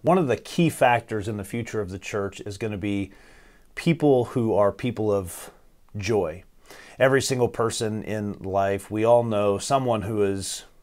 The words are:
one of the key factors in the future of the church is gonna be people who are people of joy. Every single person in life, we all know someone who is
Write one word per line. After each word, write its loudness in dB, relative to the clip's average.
one 4
of 2
the 2
key 0
factors 0
in -4
the -6
future -6
of -6
the -10
church -6
is -12
gonna -6
be -4
people 2
who 0
are 4
people -2
of -4
joy. -2
Every 4
single 0
person -2
in -6
life, -2
we -2
all 6
know 2
someone 0
who 0
is -2